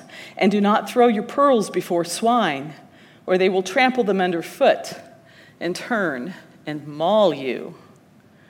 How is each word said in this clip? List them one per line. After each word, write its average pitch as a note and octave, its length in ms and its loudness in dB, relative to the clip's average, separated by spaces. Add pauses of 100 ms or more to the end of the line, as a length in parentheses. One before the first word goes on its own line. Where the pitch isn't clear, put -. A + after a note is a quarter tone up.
(360)
and F#3+ 160 2
do G#3 80 2
not G3+ 280 2
throw A#3+ 200 4
your G#3+ 160 0
pearls C4+ 460 2
before F3 340 -2
swine, E3 680 0 (520)
or F#3 100 2
they F#3 120 4
will F#3 160 0
trample B3 400 0
them F#3+ 160 0
underfoot F3+ 720 0 (680)
and F3 160 -4
turn F3 600 -4 (320)
and D3+ 200 -8
maul E3+ 460 2
you." C#3 420 -6 (760)